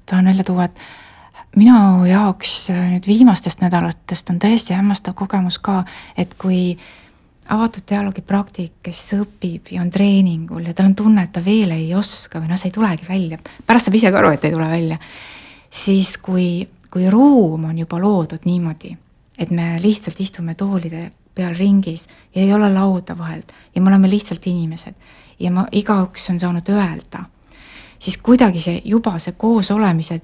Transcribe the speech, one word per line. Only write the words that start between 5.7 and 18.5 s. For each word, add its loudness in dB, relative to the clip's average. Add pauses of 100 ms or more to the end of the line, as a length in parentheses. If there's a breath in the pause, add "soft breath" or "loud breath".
et -4
kui -2 (680 soft breath)
avatud -4
dialoogi -4
praktik, -6 (100)
kes -12 (200)
õpib -10
ja -6
on -2
treeningul 0
ja -8
tal 4
on 4
tunne, 4
et -6
ta -6
veel 2
ei -4
oska -6
või -4
noh, -2
see -6
ei -6
tulegi -2
välja. -4 (260 loud breath)
Pärast 4
saab 2
ise 4
ka 2
aru, 4
et -6
ei 0
tule -2
välja. -4 (720 loud breath)
Siis 0
kui, -2 (240)
kui 0
ruum 4
on -4
juba -6
loodud -2
niimoodi, -4 (480)